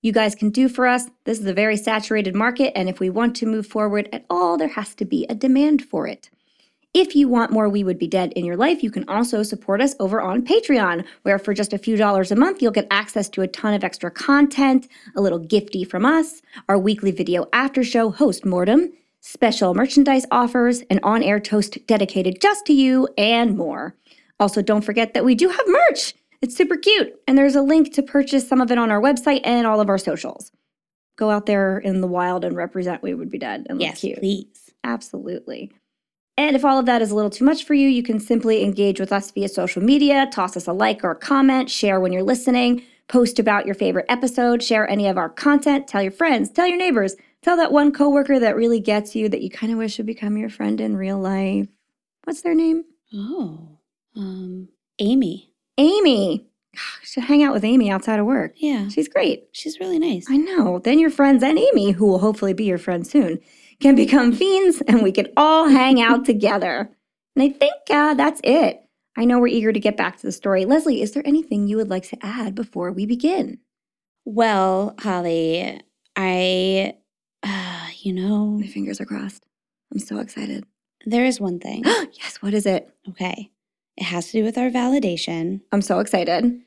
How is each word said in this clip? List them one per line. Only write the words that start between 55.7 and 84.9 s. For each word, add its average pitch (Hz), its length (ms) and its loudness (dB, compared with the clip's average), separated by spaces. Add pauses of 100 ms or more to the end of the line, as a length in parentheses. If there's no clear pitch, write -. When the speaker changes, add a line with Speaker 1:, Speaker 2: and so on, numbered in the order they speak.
Speaker 1:
Amy. 277 720 2 (260)
<sighs> - 300 -16
Should - 220 -8
hang 294 180 4
out 277 100 2
with 208 120 -2
Amy 226 260 4
outside 208 280 -2
of 208 60 0
work. 247 300 -2
Speaker 2:
Yeah. 254 320 -2
Speaker 1:
She's 294 220 -4
great. - 420 -2
Speaker 2:
She's 320 280 -14
really 370 200 -2
nice. 240 300 -2
Speaker 1:
I 269 80 2
know. 302 420 0
Then 269 180 2
your 320 120 6
friends 277 340 4
and 311 160 2
Amy, 415 320 4
who 190 140 2
will 185 140 4
hopefully 202 340 0
be 180 100 -4
your 185 140 0
friend 175 280 -6
soon, 190 340 0 (400)
can 277 160 6
become 247 360 4
fiends 381 560 2
and 226 140 6
we 190 100 2
can 196 140 0 (100)
all 311 320 6
hang 262 320 6
out 233 260 4
<laughs> 247 60 2
together. 202 600 -2 (440)
And 269 80 4
I 285 60 4
think, 285 240 0 (160)
uh, 294 240 4
that's 294 300 0
it. - 400 2 (340)
I 233 80 0
know 247 140 4
we're 240 80 4
eager 220 260 0
to 208 60 0
get 208 180 0
back 180 200 -4
to - 100 -20
the 190 40 -4
story. 190 340 -2
Leslie, 294 360 2
is 208 120 -4
there 294 120 -6
anything 285 420 0
you 214 100 -2
would 214 120 -4
like 185 200 -4
to 233 120 -12
add 214 320 -8
before 185 380 -8
we 190 160 -6
begin? 277 500 -2 (640)
Speaker 2:
Well, 208 760 0
Holly, 170 800 -4 (340)
I, 185 800 -2 (500)
uh, 180 440 -8 (120)
you 190 140 -6
know 208 460 -2
Speaker 1:
My 196 80 -6
fingers - 340 -8
are - 40 -8
crossed. - 400 -12 (460)
I'm 208 80 -6
so 208 200 -8
excited. 208 460 -10 (400)
Speaker 2:
There 240 200 0
is 247 160 -2
one 175 180 -6
thing. - 300 -10
Speaker 1:
<gasps> 453 40 2 (200)
Yes, - 280 -16
what 202 120 -4
is 208 120 -2
it? - 280 -2 (160)
Speaker 2:
Okay. 185 400 -10 (480)
It 196 60 -10
has 175 240 -8
to - 60 -16
do 220 100 0
with 220 140 -4
our 254 120 -2
validation. 196 920 -2 (100)